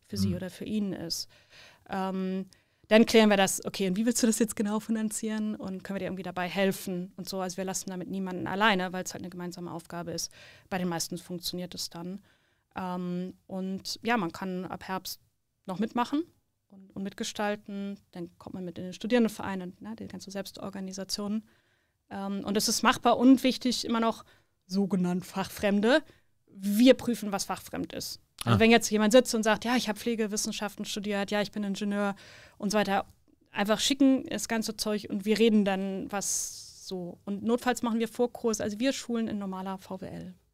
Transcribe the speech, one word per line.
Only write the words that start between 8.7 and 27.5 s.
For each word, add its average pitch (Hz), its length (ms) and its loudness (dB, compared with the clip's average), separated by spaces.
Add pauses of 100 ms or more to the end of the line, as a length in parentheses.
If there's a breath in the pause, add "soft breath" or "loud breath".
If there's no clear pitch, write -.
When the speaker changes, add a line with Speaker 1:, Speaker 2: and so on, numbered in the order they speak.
Speaker 1:
weil 185 140 -6
es - 80 -8
halt - 100 -10
eine 180 60 -10
gemeinsame 175 420 -10
Aufgabe 170 400 -10
ist. 165 180 -6 (400 loud breath)
Bei 196 80 -4
den 180 120 0
meisten 170 280 -4
funktioniert 180 560 -8
es - 160 -8
dann. 180 300 -10 (560 soft breath)
Ähm, 180 600 -4 (120)
und 190 560 -6
ja, 240 140 2
man 170 160 -2
kann 185 320 -6
ab - 180 -10
Herbst - 380 -8 (460)
noch 180 120 -6
mitmachen 240 440 -2 (440)
und, 196 260 -20
und 196 100 -6
mitgestalten. 202 960 -6 (140)
Dann 175 260 -10
kommt - 180 -12
man 185 100 -8
mit 170 120 -8
in 180 60 -8
den 180 100 -8
Studierendenverein 208 680 0
und, 180 200 -12
ne, 214 140 -12
die 202 140 -12
ganze 190 200 -12
Selbstorganisation. 196 1120 -8 (680 soft breath)
Ähm, 196 340 -6
und 196 140 -2
es 214 100 0
ist 220 140 0
machbar 233 360 6
und 247 260 8
wichtig - 420 0
immer 226 160 0
noch 226 240 -2 (400 soft breath)
sogenannt 185 600 0
Fachfremde. 208 800 2 (500 soft breath)
Wir 208 420 6
prüfen, 214 360 -4
was 196 140 -4
fachfremd - 480 -8